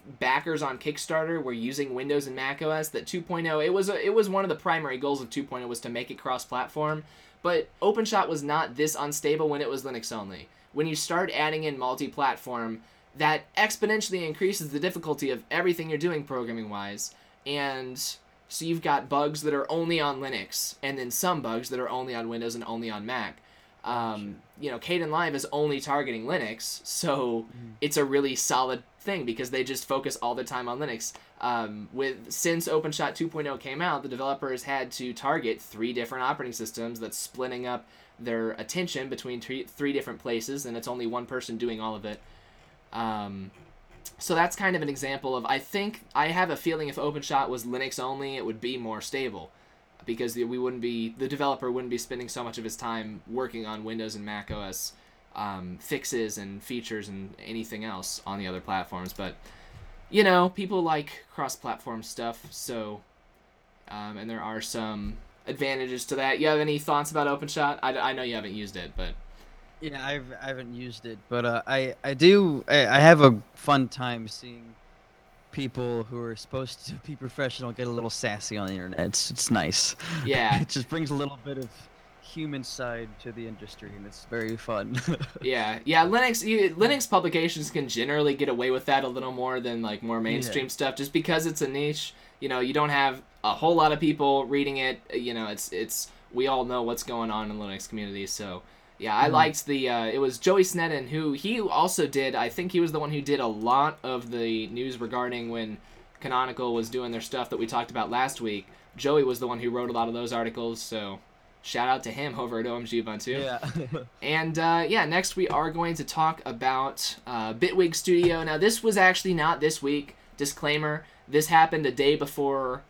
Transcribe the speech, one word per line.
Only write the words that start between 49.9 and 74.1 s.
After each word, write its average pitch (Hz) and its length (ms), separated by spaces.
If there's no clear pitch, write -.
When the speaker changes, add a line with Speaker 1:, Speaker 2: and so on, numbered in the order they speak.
Speaker 1:
because 117 260
the, 120 100
we 120 140
wouldn't 127 240
be, 113 380
the 131 80
developer 135 440
wouldn't 123 200
be 120 80
spending 123 280
so 123 160
much 113 140
of 117 60
his 110 120
time 110 520
working 113 400
on 107 160
Windows 110 320
and 104 100
Mac 104 240
O 107 120
S, 95 320
um, 92 440
fixes 117 600
and 101 240
features 113 460
and 98 260
anything 110 400
else 95 400
on 101 140
the 98 80
other 92 120
platforms. 92 540
But, 92 220
you 202 140
know, 180 260
people 185 320
like 151 300
cross-platform 120 720
stuff, 117 480
so, 107 520
um, 107 280
and 104 100
there 113 140
are 110 200
some 107 560
advantages 131 600
to - 100
that. 135 240
You 147 80
have 151 120
any 151 200
thoughts 147 320
about 151 160
OpenShot? 143 560
I, 131 160
I 131 140
know 131 100
you 120 100
haven't 104 220
used 104 200
it, 87 220
but 90 160
Speaker 2:
Yeah, 143 240
I've, 139 200
I 135 60
haven't 127 280
used 120 300
it, 113 120
but, 120 160
uh, 117 200
I, 131 380
I 139 100
do, 170 540
I, 139 200
I 127 120
have 156 220
a 120 200
fun 135 340
time 120 400